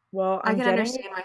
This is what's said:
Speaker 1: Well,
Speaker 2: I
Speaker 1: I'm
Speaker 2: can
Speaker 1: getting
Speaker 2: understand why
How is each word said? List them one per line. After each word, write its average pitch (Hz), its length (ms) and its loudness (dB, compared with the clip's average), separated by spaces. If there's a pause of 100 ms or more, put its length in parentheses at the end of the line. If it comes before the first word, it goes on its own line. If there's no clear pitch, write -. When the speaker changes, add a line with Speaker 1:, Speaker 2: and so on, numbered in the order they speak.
(100)
Speaker 1:
Well, 190 320 0
Speaker 2:
I 220 80 2
Speaker 1:
I'm 214 60 2
Speaker 2:
can 254 80 0
Speaker 1:
getting 190 160 4
Speaker 2:
understand 233 320 -4
why 185 120 -8